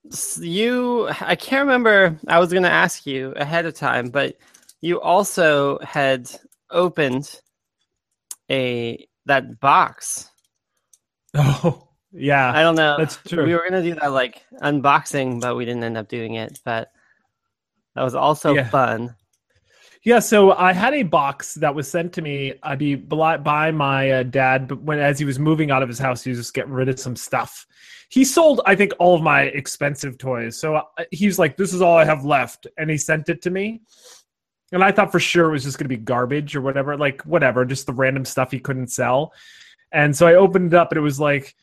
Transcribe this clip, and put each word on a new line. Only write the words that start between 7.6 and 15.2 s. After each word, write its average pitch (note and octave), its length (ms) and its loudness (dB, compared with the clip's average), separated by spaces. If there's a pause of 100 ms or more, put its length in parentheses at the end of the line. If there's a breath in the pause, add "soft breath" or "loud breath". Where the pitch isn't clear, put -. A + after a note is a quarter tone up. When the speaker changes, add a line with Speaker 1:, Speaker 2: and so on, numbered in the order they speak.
Speaker 1:
a, A#2+ 580 -4 (180)
that C3 340 -2
box. - 680 0 (1040)
Speaker 2:
<laughs> D3 40 -2
Oh, C#3+ 500 0 (240)
yeah, C#3 420 0
Speaker 1:
I D#3 80 2
don't E3 140 4
know. D3+ 220 2
Speaker 2:
that's D#3 280 -2
true. D#3+ 200 -2
Speaker 1:
We E3 80 2
were E3+ 160 0
gonna F#3 120 -2
do E3+ 140 -4
that, D3 160 -4
like, B2+ 320 -4 (180)
unboxing, C#3+ 760 0